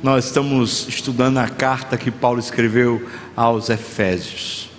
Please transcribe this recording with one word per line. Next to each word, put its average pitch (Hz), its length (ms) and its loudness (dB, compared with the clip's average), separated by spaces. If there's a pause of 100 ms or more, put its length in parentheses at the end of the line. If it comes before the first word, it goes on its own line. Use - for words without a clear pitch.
Nós 131 220 4
estamos 139 600 2
estudando 131 520 0
a 117 100 2
carta 127 480 -2
que 127 140 -2
Paulo 123 280 0
escreveu 117 680 2 (260)
aos 117 360 2
Efésios. - 960 -4 (100)